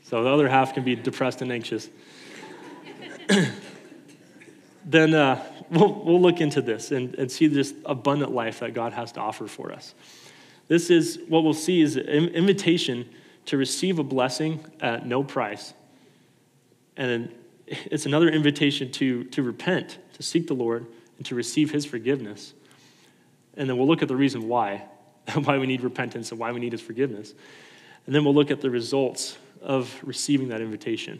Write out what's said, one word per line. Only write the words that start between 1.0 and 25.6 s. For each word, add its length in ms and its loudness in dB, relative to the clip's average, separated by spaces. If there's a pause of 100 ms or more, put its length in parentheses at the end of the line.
and 80 -4
anxious. 420 -6
<laughs> 60 -20 (3000)
Then, 280 6
uh, 280 4 (280)
we'll, 220 6 (100)
we'll 180 6
look 200 6
into 200 0
this 300 -4
and, 240 -4
and 160 -4
see 160 4
this 260 2 (120)
abundant 460 0
life 280 -2
that 160 -6
God 180 -4
has 200 -10
to 60 -14
offer 280 -6
for 240 -12
us. 240 -16 (720)
This 220 4
is, 380 6
what 160 4
we'll 100 4
see 280 2
is 140 4
an 120 -4
invitation 1000 2 (380)
to 120 -2
receive 420 0
a 40 0
blessing 600 -2 (160)
at 260 -4
no 180 0
price. 500 -6 (1200)
And 120 -2
then 240 -2 (340)
it's 380 -6
another 240 4
invitation 640 2
to, 320 0
to 180 -2
repent, 560 -4 (140)
to 100 -16
seek 240 -2
the 60 -2
Lord, 340 -2 (300)
and 100 -14
to 80 -6
receive 360 0
his 140 -2
forgiveness. 680 -6 (1000)
And 140 -4
then 80 0
we'll 100 4
look 140 4
at 60 0
the 80 -2
reason 320 0
why, 380 0 (260)
<laughs> 220 -16 (100)
why 140 2
we 100 0